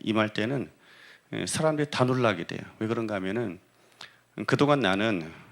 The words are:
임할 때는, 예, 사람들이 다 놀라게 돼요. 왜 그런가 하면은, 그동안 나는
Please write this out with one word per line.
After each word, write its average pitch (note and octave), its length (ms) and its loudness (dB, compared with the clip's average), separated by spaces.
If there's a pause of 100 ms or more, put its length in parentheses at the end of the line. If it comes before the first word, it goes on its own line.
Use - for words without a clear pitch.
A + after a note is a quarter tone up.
임할 G#2+ 320 2
때는, A#2 380 -2 (640)
예, A2 120 -4
사람들이 D3+ 440 0
다 - 140 0
놀라게 A#2 420 2
돼요. - 140 -8 (180)
왜 A2 80 -2
그런가 A2+ 300 -2
하면은, F#2+ 440 -4 (880)
그동안 C#3+ 340 4
나는 G2 500 0 (220)